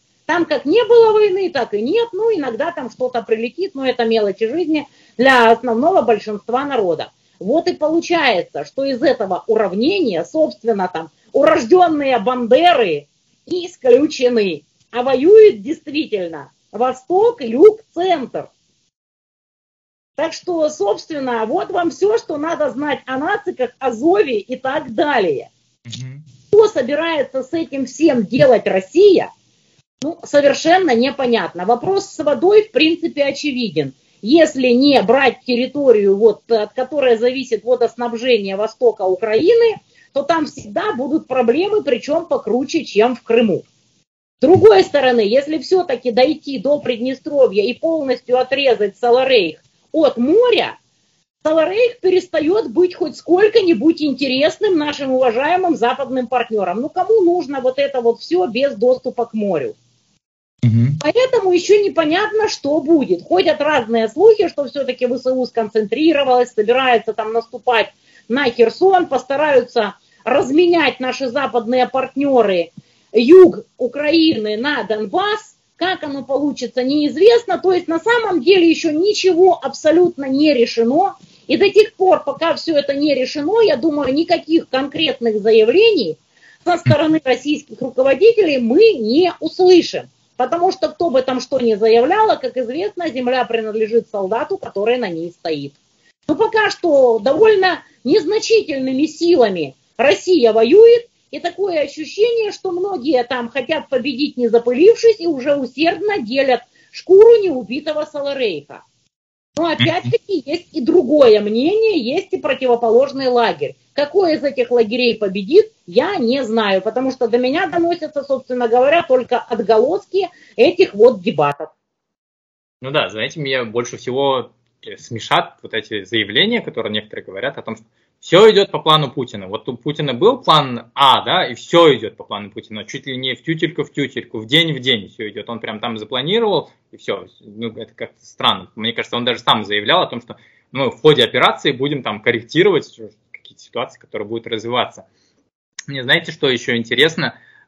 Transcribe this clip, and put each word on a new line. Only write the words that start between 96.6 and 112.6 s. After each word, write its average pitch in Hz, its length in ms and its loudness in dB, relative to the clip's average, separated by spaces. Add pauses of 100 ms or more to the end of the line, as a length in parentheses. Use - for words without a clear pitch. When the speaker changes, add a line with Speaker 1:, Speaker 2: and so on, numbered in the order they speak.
Speaker 1:
что 269 480 2
довольно 370 640 2 (220)
незначительными 311 1000 0
силами 233 680 0 (220)
Россия 285 560 2
воюет, 427 560 6 (240)
и 285 80 -10
такое 349 400 -4
ощущение, 403 720 -4
что - 180 -8
многие 330 540 -2
там 240 260 -8
хотят 285 380 -6
победить, 262 480 -4
не 240 120 0
запылившись, 320 720 4
и 339 60 -6
уже 285 300 -2
усердно 330 680 -4
делят 254 380 0 (320)
шкуру 427 500 6
неубитого 302 640 -6
Саларейха. 269 800 -8 (760)
Но 330 100 -2
опять-таки 330 800 -2
есть 311 260 -8
и 311 80 -6
другое 262 600 4
мнение, 320 600 0
есть 269 320 -6
и 370 60 -4
противоположный 254 880 0